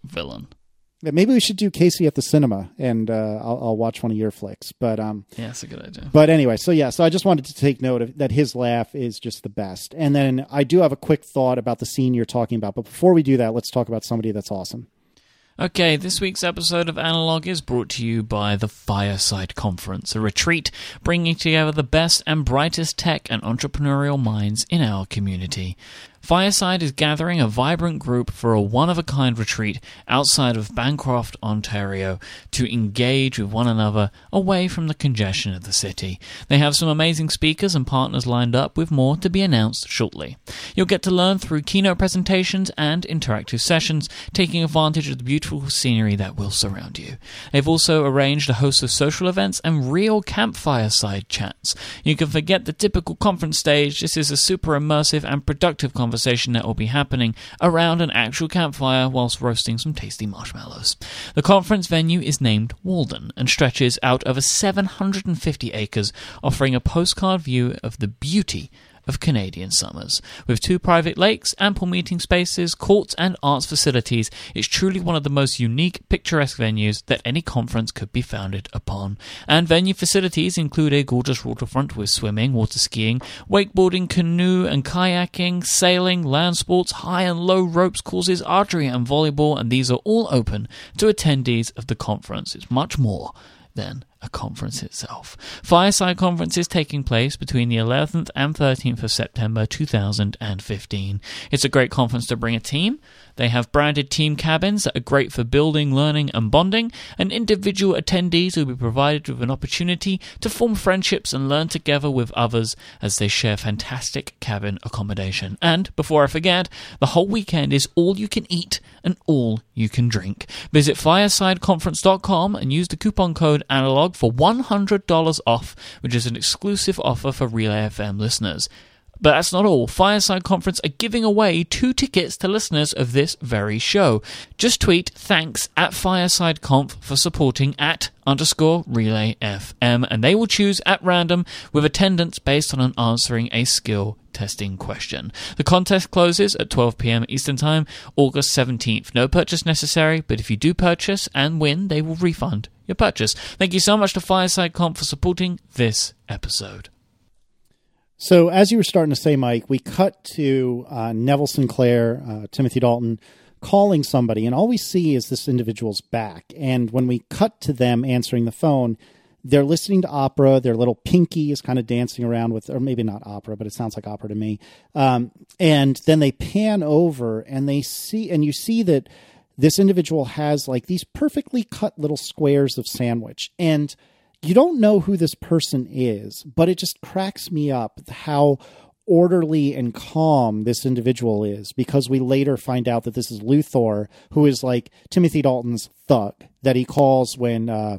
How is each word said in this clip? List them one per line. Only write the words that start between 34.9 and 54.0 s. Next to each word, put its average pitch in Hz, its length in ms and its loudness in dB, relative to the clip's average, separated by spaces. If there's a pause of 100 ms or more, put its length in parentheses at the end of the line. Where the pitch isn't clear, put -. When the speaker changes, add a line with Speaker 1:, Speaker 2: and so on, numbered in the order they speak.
Speaker 1:
congestion 104 600 -2
of 90 100 -12
the 98 80 -12
city. 95 480 -4 (300)
They 143 80 4
have 147 180 4
some 165 140 0
amazing 156 400 0
speakers 160 440 0
and 135 140 0
partners 127 400 -2
lined 120 260 0
up, 135 240 0
with 160 140 0
more 139 240 2
to 185 140 -2
be 185 120 0
announced 120 460 0
shortly. - 480 -6 (400)
You'll 190 120 2
get 190 160 0
to 185 80 0
learn 185 260 2
through 156 240 -4
keynote 196 380 0
presentations 185 800 0
and 160 300 0
interactive 117 540 -4
sessions, 156 480 0 (240)
taking 175 280 0
advantage 156 480 0
of 131 100 -6
the 120 40 -12
beautiful 139 460 -4
scenery 110 480 0
that 95 180 -4
will 101 160 -6
surround - 480 -6
you. 123 160 -14 (380)
They've 139 140 2
also 160 360 4
arranged 139 460 2
a 123 60 2
host 135 280 2
of 123 80 -2
social 156 380 0
events 190 340 -2
and 151 260 0
real 208 320 2
campfire 147 680 -2
side 98 400 -2
chats. - 460 -6 (280)
You 151 140 2
can 160 100 0
forget 156 380 0
the - 80 -4
typical 180 420 -2
conference 165 420 -2
stage. 147 440 0